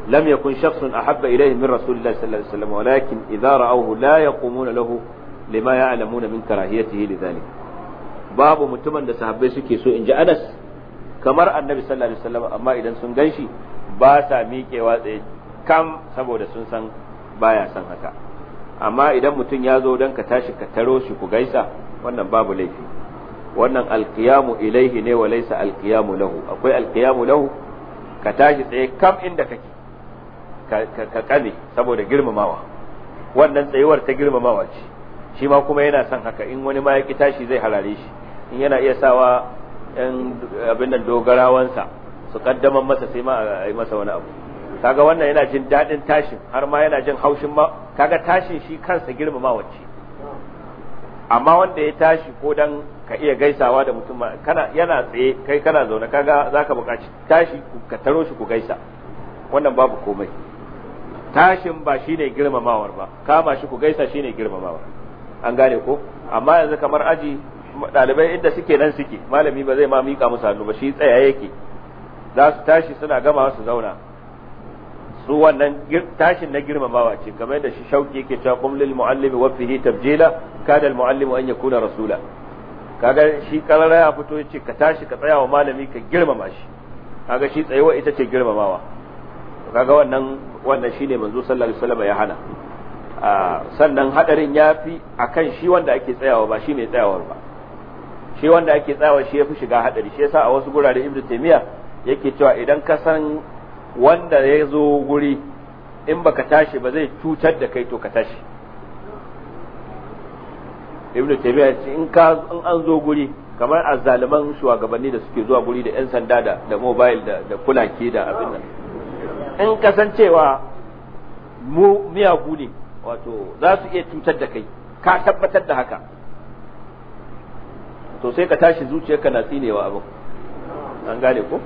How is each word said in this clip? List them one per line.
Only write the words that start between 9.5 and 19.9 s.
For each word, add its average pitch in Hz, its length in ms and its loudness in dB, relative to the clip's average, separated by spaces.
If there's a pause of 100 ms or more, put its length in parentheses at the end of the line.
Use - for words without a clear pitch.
suke 135 240 -2
so, - 100 0
in 113 140 0
ji 107 80 2
Anas, 151 320 4 (800)
kamar 160 320 4
Annabi 139 320 -4
sallallahu 127 240 -2
alaihi 110 80 -10
wasallam, 117 320 -6
amma 120 240 -2
idan 113 240 -6
sun 120 160 -8
ganshi 147 320 0 (500)
ba 139 300 6
sa 123 160 0
miƙewa 117 560 -2
tsaye 107 220 -8 (420)
kam 160 400 2 (160)
saboda 113 320 -4
sun 113 160 -10
san 110 240 -8 (480)
baya 110 340 4
son 95 140 -8
haka. - 240 -10 (720)
Amma 135 340 4
idan 139 240 2
mutum 127 240 -4
ya 131 160 4
zo 127 180 2